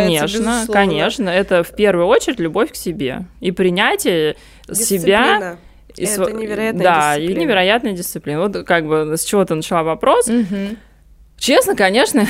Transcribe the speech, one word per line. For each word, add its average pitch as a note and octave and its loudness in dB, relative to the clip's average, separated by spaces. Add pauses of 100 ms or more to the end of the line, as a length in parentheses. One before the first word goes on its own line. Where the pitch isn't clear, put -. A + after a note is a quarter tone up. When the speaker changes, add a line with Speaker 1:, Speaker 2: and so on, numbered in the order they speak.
Speaker 1:
Конечно, D#3+ 0 (140)
Speaker 2:
безусловно. A3+ -2
Speaker 1:
конечно. G3 0
Это F3+ 2
в - -16
первую F#3 2
очередь B3+ 2
любовь F3+ -2
к - -14
себе D3+ -6 (160)
и F#3 -2
принятие F#3 0 (340)
себя - -8
Speaker 2:
Дисциплина. G3+ 0 (400)
Speaker 1:
и - -6
Speaker 2:
Это G3+ -2
Speaker 1:
сво-, G#3+ 0
Speaker 2:
невероятная G#3 -2
Speaker 1:
да, D#3 4
Speaker 2:
дисциплина. E3+ -2
Speaker 1:
и E4 0
невероятная A3 0
дисциплина. E3 -6
Вот F#3+ -4
как E3+ 2
бы D#3 0
с - -4
чего G3+ 2
ты F3 -2
начала E3 -2
вопрос. A#3+ 2
Speaker 3:
Мгм. G#3 -2 (640)
Speaker 1:
Честно, F#4 2
конечно, A3+ 2